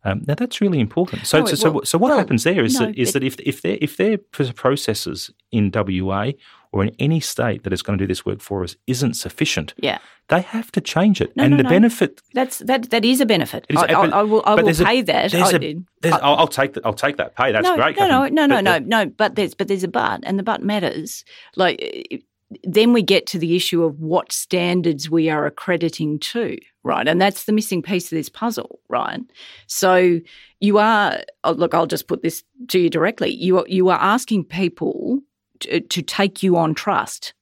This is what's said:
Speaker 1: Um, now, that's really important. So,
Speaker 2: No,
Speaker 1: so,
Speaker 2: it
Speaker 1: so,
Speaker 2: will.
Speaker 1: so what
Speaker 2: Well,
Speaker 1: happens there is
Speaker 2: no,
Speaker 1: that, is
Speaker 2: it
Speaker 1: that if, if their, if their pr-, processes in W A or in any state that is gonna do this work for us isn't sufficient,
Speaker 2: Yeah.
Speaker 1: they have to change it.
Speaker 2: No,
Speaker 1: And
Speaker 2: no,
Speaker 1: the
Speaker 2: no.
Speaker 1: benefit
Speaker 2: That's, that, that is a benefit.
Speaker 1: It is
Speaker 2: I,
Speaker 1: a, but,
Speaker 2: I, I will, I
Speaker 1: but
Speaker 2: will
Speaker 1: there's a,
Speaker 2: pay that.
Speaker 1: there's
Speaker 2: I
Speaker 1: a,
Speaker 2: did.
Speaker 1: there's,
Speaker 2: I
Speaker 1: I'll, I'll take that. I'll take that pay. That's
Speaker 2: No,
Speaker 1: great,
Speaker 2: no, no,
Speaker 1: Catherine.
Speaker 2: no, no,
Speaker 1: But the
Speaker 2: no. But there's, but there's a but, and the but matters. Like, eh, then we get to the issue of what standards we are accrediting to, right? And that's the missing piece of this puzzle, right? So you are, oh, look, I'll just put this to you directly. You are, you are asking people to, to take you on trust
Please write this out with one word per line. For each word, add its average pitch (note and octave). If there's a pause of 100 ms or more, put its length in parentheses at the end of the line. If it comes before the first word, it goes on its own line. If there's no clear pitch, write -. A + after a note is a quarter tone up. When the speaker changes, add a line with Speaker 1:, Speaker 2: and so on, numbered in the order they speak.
Speaker 1:
Um, G2
now, C#3+
that's A#3+
really F#3
important. -
So, D#3+
Speaker 2:
No, D#3
Speaker 1:
so, D#3
Speaker 2:
it D3
Speaker 1:
so, E3
Speaker 2:
will. D3+
Speaker 1:
so -
what A#3+
Speaker 2:
Well, C#4
Speaker 1:
happens B2
there E3+
is B3+
Speaker 2:
no, A#3
Speaker 1:
that, G#3+
is A#2+
Speaker 2:
it -
Speaker 1:
that C3+
if, -
if -
their, F#2+
if D3+
their G3+
pr-, B2+
processes - (200)
in G#2
W F#2+
A A2 (360)
or G2
in A2
any D3+
state -
that F#2
is F2+
gonna G#2
do F#2+
this F#2+
work G2+
for G2
us F2 (100)
isn't B2+
sufficient, -
Speaker 2:
Yeah. A2 (300)
Speaker 1:
they F3
have A3+
to -
change F#3+
it. -
Speaker 2:
No, -
Speaker 1:
And C#3+
Speaker 2:
no, C#3+
Speaker 1:
the C3+
Speaker 2:
no. C3
Speaker 1:
benefit G#3 (140)
Speaker 2:
That's, B3+
that, B3
that A3+
is B3+
a A#3
benefit. -
Speaker 1:
It D3
is E3+
Speaker 2:
I, D#3
Speaker 1:
a, D#3+
but, E3
Speaker 2:
I, G3
I G#3
will, G#3+
I G3+
Speaker 1:
but G#3+
Speaker 2:
will A3
Speaker 1:
there's D#3+
a, -
Speaker 2:
pay B3
that. -
Speaker 1:
there's F3+
Speaker 2:
I F3
Speaker 1:
a, -
Speaker 2:
did. D3+ (160)
Speaker 1:
there's, E3
Speaker 2:
I -
Speaker 1:
I'll, C#3+
I'll D#3
take C#3+
that. -
I'll A2
take C#3
that -
pay. B2
That's A2
Speaker 2:
No, F4+
Speaker 1:
great, C#3+
Speaker 2:
no, G4
no, E4+ (180)
Speaker 1:
Catherine. -
Speaker 2:
no, D4+
no, C#4
Speaker 1:
But - (180)
the A#2
Speaker 2:
no. A3
But -
there's, G3
but G3
there's F#3+
a F3
but, -
and G3
the G3
but G#3+
matters. F#3+ (320)
Like, F3 (320)
eh, - (440)
then G#3+
we A#3
get F#3
to F#3
the E3+
issue F3
of D3+
what D#3+
standards E3+
we D#3+
are D3+
accrediting D#3+
to, - (280)
right? -
And F3
that's G3
the G#3+
missing G#3
piece F3+
of D#3+
this D3+
puzzle, - (100)
right? - (460)
So F3+ (400)
you G3+
are, G#3 (220)
oh, E3
look, E3
I'll E3
just -
put -
this D#3+ (240)
to F#3+
you E3+
directly. E3+
You F#3
are, -
you F#3
are F3+
asking G3+
people F#3 (400)
to, -
to -
take G3
you F3+
on D#3+
trust -